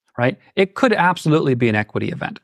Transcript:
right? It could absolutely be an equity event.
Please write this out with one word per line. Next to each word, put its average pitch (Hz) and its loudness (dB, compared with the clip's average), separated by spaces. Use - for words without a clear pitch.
right? 123 -2
It 190 0
could 247 2
absolutely 170 0
be 120 2
an 107 0
equity 107 -2
event. - -8